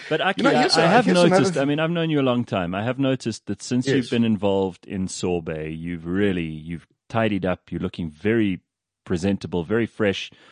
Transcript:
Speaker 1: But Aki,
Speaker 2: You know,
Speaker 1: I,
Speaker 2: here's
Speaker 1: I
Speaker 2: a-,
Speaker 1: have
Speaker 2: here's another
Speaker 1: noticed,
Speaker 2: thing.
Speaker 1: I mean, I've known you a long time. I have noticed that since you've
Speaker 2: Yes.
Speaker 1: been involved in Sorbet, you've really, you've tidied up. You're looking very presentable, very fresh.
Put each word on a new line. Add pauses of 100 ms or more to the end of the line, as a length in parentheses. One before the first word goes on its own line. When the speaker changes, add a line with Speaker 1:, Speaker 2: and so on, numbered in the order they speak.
Speaker 1:
But
Aki,
Speaker 2:
You
know,
Speaker 1:
I,
Speaker 2:
here's
Speaker 1:
I
Speaker 2:
a-,
Speaker 1:
have
Speaker 2:
here's
another
Speaker 1:
noticed,
Speaker 2:
thing.
Speaker 1:
I
mean,
I've
known
you
a
long
time.
I
have
noticed
that
since
you've
Speaker 2:
Yes.
Speaker 1:
been
involved
in
Sorbet,
you've
really,
you've (220)
tidied
up.
You're
looking
very (440)
presentable,
very
fresh. (220)